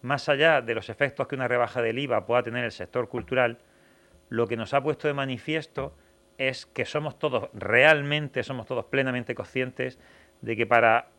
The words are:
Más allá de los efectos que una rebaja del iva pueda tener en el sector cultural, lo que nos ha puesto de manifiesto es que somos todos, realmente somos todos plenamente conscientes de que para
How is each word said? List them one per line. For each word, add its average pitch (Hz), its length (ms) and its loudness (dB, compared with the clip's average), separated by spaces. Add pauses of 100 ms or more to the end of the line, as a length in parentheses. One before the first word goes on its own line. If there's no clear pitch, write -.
Más 135 260 -4
allá 147 320 4
de 117 140 -4
los 110 160 -6
efectos 139 360 -2
que 143 100 -8
una 127 120 -2
rebaja 123 320 0
del 117 180 0
iva 120 280 -2
pueda 120 160 2
tener 117 180 -6
en 120 60 -4
el 104 60 -6
sector 113 360 -6
cultural, 120 500 0 (720)
lo 117 180 0
que 113 100 -4
nos 110 180 -6
ha 139 80 2
puesto 147 260 -2
de 143 60 -2
manifiesto 139 800 -6 (440)
es 131 280 -4
que - 180 -6
somos 151 340 -6
todos, 127 360 -2
realmente 143 880 4
somos 127 240 -8
todos 120 200 -4
plenamente 127 480 -2
conscientes 127 640 -6 (420)
de 113 160 -4
que 113 100 0
para 117 420 6 (100)